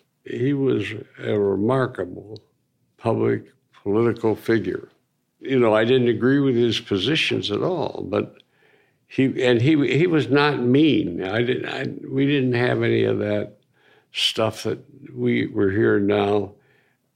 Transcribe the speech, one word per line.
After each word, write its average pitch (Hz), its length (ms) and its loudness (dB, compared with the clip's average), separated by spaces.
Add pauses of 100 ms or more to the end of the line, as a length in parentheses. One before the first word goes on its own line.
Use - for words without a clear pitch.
(240)
He 123 280 -2
was 127 340 0 (360)
a 113 160 -2
remarkable 101 1040 -2 (560)
public 113 460 -2 (400)
political 110 500 0
figure. 101 540 -2 (540)
You 131 160 -2
know, 113 160 4
I 110 100 4
didn't 120 240 4
agree 123 320 2
with 135 140 2
his 117 260 2
positions 110 680 -2
at 104 120 -2
all, 147 460 -4
but 104 280 -2 (720)
he, 131 360 0
and 123 160 4
he, 139 380 2
he 175 80 2
was 151 220 0
not 139 320 2
mean. 123 640 2
I 104 200 -2
didn't, 123 260 -2
I, 135 180 -6 (220)
we 135 180 0
didn't 131 280 0
have 120 280 0
any 117 220 2
of 107 140 0
that 104 400 -4 (540)
stuff - 500 -2
that 110 160 -4 (360)
we, 120 340 0
we're 104 220 0
hearing 107 360 2
now. 101 460 0 (640)